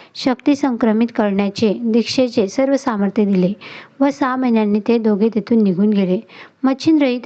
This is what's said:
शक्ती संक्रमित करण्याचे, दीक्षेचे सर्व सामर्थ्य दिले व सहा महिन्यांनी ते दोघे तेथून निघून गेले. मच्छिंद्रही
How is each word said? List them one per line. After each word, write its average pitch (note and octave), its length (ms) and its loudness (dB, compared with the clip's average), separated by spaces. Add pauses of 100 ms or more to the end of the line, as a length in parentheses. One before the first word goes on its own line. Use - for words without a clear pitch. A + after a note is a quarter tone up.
(160)
शक्ती C#4 400 0
संक्रमित A#3 600 0
करण्याचे, G3+ 680 0
दीक्षेचे A3+ 640 0
सर्व C4+ 280 0
सामर्थ्य G#3 500 -2
दिले F#3 280 0 (460)
व C4+ 100 2
सहा B3+ 260 -2
महिन्यांनी A3+ 520 0
ते A#3 100 2
दोघे G#3+ 380 2
तेथून A3 280 2
निघून G3 260 2
गेले. G3 300 0 (440)
मच्छिंद्रही C4+ 640 2